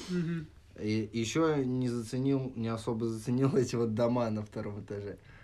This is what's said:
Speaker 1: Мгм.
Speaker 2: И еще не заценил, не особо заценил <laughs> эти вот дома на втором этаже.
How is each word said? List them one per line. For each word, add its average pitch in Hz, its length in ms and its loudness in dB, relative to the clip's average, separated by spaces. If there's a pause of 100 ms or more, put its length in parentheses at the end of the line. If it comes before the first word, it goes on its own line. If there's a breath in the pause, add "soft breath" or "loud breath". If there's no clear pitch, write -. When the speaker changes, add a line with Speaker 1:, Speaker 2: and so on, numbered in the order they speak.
Speaker 1:
Мгм. 170 380 -2 (340)
Speaker 2:
И 107 320 0
еще 151 520 2
не 127 240 0
заценил, 131 680 0
не 113 140 -2
особо 113 400 -2
заценил 123 420 2
<laughs> 139 60 2
эти 127 200 4
вот 117 180 2
дома 120 360 4
на 107 120 -2
втором 104 420 -8
этаже. 101 340 -8 (260 loud breath)